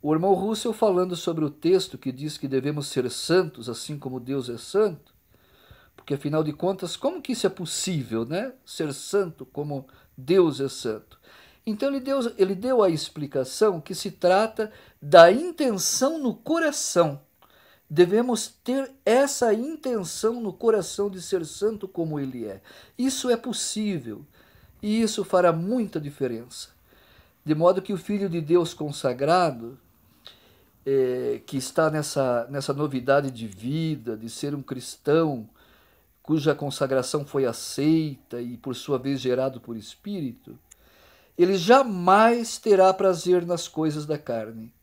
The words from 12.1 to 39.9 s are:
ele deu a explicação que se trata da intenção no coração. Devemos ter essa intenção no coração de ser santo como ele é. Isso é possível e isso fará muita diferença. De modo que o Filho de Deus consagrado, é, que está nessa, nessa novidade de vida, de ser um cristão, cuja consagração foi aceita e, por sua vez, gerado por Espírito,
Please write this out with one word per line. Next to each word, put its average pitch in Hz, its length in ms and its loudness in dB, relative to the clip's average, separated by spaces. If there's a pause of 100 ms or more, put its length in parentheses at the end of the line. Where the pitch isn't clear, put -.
ele 190 200 2
deu 240 260 2
a 190 80 6
explicação 156 880 -2
que 185 140 -12
se 180 160 -8
trata 214 600 0 (280)
da 170 320 12
intenção 277 840 0
no 254 160 -2
coração. 277 880 0 (680)
Devemos 208 600 2
ter 269 440 -6 (140)
essa 240 480 2
intenção 240 880 -4
no 202 100 -6
coração 202 600 -2
de 185 100 -14
ser 170 240 -4
santo 208 420 -6
como 160 320 -6
ele 127 240 -8
é. 98 160 -10 (380)
Isso 262 320 -2
é 233 80 2
possível 190 880 -6 (560)
e 214 180 0
isso 214 240 0
fará 180 300 4
muita 185 480 -2
diferença. 127 680 -8 (760)
De 151 80 0
modo 180 300 4
que 208 100 -8
o 180 40 -4
Filho 202 300 -4
de 165 140 -4
Deus 160 320 2
consagrado, 139 1040 -2 (1080)
é, 127 600 0
que - 120 -6
está 156 320 0
nessa, 135 600 -2
nessa 139 240 -4
novidade 139 560 0
de 113 180 -12
vida, 120 720 -6
de 110 120 -12
ser 143 260 -8
um 139 60 -8
cristão, 139 840 -2 (760)
cuja 151 320 2
consagração 135 720 -2
foi 139 200 0
aceita 143 960 -2
e, 120 160 -10
por 127 180 -8
sua 135 220 -4
vez, 135 220 -4
gerado 127 400 -2
por 117 180 -12
Espírito, 135 800 -10 (800)